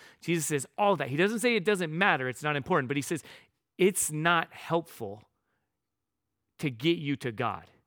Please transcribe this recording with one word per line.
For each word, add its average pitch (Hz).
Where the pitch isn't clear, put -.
Jesus 165
says 143
all 202
that. 139
He 131
doesn't 202
say 240
it 185
doesn't 180
matter, 160
it's 123
not 151
important, 143
but 139
he 143
says 160
it's 190
not 165
helpful 113
to 151
get 143
you 143
to 123
God. 104